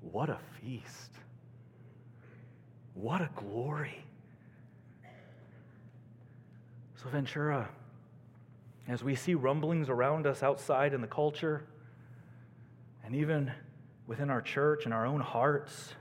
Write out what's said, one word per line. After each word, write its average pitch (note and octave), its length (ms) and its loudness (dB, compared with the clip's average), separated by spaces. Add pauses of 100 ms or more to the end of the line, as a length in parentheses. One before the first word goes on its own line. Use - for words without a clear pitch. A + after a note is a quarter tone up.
(120)
What B2 180 -2
a C3 100 -4 (220)
feast! - 500 -12 (1800)
What A#2+ 280 -2
a D3+ 140 -2
glory! B2+ 680 -6 (3000)
So, - 140 -14
Ventura, C#3+ 600 0 (1160)
as A#2+ 160 -2
we C3+ 120 2
see E3+ 200 2
rumblings D3+ 520 2
around C3+ 400 4
us C#3 160 0
outside C#3 500 4
in B2+ 80 0
the A2+ 60 -4
culture, D3+ 560 0 (1400)
and A2+ 100 -4
even D3 360 2 (560)
within C3+ 220 -2
our B2 120 2
church D3 440 2
and A#2 80 0
our A2+ 120 2
own C#3 160 0
hearts C#3 800 0